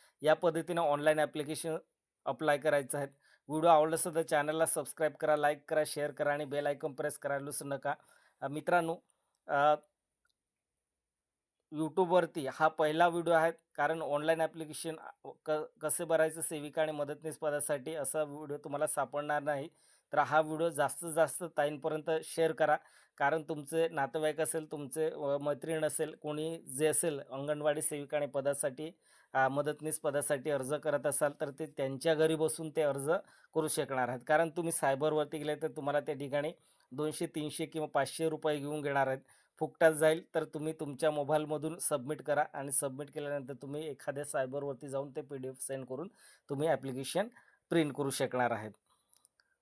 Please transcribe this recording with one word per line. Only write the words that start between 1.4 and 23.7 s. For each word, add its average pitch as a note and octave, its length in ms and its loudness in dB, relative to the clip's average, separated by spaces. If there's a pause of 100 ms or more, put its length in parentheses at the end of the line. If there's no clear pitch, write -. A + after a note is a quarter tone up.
अप्लाय D3 340 2
करायचं C#3+ 400 0
आहे. C#3+ 80 -4 (420)
व्हिडिओ D#3 220 4
आवडला D#3+ 240 8
असेल D#3+ 200 -2
तर E3 80 2
चॅनलला D#3 440 2
सबस्क्राईब D3+ 460 -2
करा, D3+ 240 2
लाईक D3 320 2
करा, D#3 180 2
शेअर D3 240 -4
करा D3 220 0
आणि D3 120 -2
बेल C#3+ 220 -2
आयकॉन C#3+ 260 -2
प्रेस D3 260 -4
करायला C#3 280 -4
विसरू C#3 220 -8
नका. C#3+ 260 -4 (460)
अ, C#3 80 -4
मित्रांनो, E3 480 0 (500)
अ, D3 280 4 (2000)
YouTube-वरती D#3+ 760 2
हा D#3 220 4
पहिला D#3+ 400 4
व्हिडिओ E3+ 240 0
आहे, D#3+ 200 6 (220)
कारण D#3 280 0
ऑनलाइन D3+ 380 2
ॲप्लिकेशन, D#3+ 560 -6
अ, - 320 -18 (180)
क-, D3+ 200 -2 (140)
कसे G3 240 -2
भरायचं D#3+ 360 2
सेविका D3+ 420 -4
आणि D#3 100 0
मदतनीस D3 460 -6
पदासाठी D3 560 -2
असा D#3 280 -2
व्हिडिओ D3 340 -8
तुम्हाला D3 300 -2
सापडणार D3 560 -2
नाही. C#3+ 260 -2 (440)
तर C#3+ 60 0
हा D3 220 4
व्हिडिओ D#3 280 0
जास्तीत D3 440 -2
जास्त D#3 320 2 (120)
ताईंपर्यंत D3+ 540 -2 (140)
शेअर D#3+ 280 0
करा, D#3 240 4 (420)
कारण D3 240 2
तुमचे D#3+ 460 -2